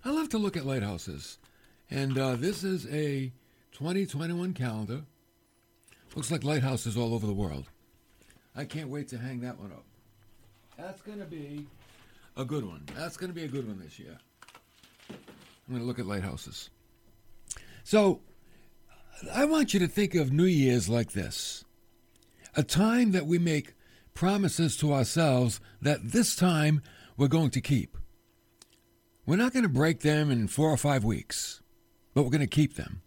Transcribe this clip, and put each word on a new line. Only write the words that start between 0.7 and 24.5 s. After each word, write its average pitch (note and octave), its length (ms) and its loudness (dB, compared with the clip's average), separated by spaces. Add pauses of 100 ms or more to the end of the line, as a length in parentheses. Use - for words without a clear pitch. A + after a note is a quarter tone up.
And, C3+ 260 -2
uh, C3 200 0
this E3 260 -2
is F#3 240 -4
a C#3 460 -4 (400)
twenty F3+ 340 -2
twenty-one F3 480 -4
calendar. A#2 480 -4 (1120)
Looks A2+ 160 -6
like D#3+ 140 -2
lighthouses C3 520 0
all A#2 160 0
over A2 140 -2
the G#2 80 0
world. D#2+ 320 -4 (920)
I C#3+ 80 -8
can't D3 240 -10
wait C#3+ 200 -8
to B2 100 -10
hang B2 220 -8
that B2 200 -10
one F#2+ 120 -14
up. - 120 -20 (920)
That's F#3+ 260 -16
gonna G#3 220 -14
be D3 420 -12 (720)
a C3+ 80 -6
good C3+ 200 -4
one. D#2+ 200 -14 (120)
That's E3 200 -10
gonna F3+ 160 -10
be E3 120 -10
a D3+ 40 -8
good B2 200 -6
one G2 100 -8
this D#2 200 -18
year. - 200 -18 (920)
I'm - 640 -16
gonna A#2 100 -4
look B2 140 -4
at A2+ 80 -6
lighthouses. F#2+ 640 -8 (1120)
So, G3+ 380 4 (1120)
I C4 120 4
want D4+ 300 2
you G3 60 6
to F3 60 4
think G3+ 280 0
of C#3+ 180 2
New D#3 120 6
Year's C3 440 6
like A#2 240 0
this. - 520 -6 (920)
A D3+ 60 2
time A3 500 4
that F3 140 2
we E3+ 120 2
make E3 360 0 (400)
promises F3+ 640 2